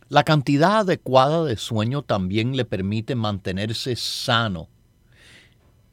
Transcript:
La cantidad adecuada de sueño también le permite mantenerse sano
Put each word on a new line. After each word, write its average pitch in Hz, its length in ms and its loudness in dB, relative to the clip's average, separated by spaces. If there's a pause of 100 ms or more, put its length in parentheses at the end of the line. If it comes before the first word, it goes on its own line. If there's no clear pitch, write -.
La 143 140 4
cantidad 156 560 4
adecuada 156 640 2
de 135 120 -2
sueño 117 460 -2
también 110 560 -2
le 120 80 -2
permite 107 480 -4
mantenerse 107 840 -4
sano 113 720 -2 (1200)